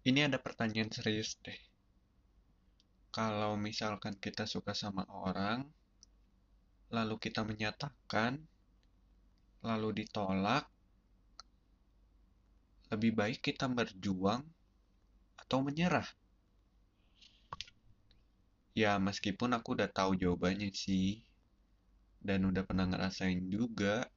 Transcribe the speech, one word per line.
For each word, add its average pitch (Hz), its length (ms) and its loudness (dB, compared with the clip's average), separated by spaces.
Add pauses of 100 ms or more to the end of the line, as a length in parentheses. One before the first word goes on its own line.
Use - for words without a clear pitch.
Ini 139 320 4
ada 127 80 0
pertanyaan 110 480 -2
serius 110 560 -2
deh. - 160 -12 (1500)
Kalau 107 480 0
misalkan 107 580 -4
kita - 300 -4
suka - 260 -4
sama 98 380 -4
orang, 98 560 -2 (1300)
lalu 110 240 0
kita 110 240 -4
menyatakan, 110 1000 -2 (1200)
lalu 110 460 0
ditolak, 101 640 0 (2250)
lebih 110 240 4
baik 110 300 2
kita 131 240 0
berjuang 101 760 0 (920)
atau - 240 0
menyerah? 143 460 2 (2750)
Ya, 107 300 4
meskipun 101 560 0
aku 123 160 -4
udah 104 160 0
tahu 95 240 2
jawabannya 92 560 2
sih, 98 560 0 (960)
dan 95 240 2
udah 95 160 2
pernah 92 240 0
ngerasain 92 640 0
juga. 107 560 0 (100)